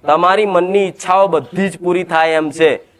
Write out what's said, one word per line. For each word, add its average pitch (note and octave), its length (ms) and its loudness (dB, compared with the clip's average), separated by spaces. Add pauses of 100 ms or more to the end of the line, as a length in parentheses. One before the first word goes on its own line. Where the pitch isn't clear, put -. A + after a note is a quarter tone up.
તમારી F3+ 380 2
મનની F#3+ 420 0
ઈચ્છાઓ F#3+ 400 0
બધી F3 420 -2
જ F3 100 -12
પૂરી F3 240 -2
થાય E3 260 0
એમ D#3 200 0
છે D#3 280 0 (220)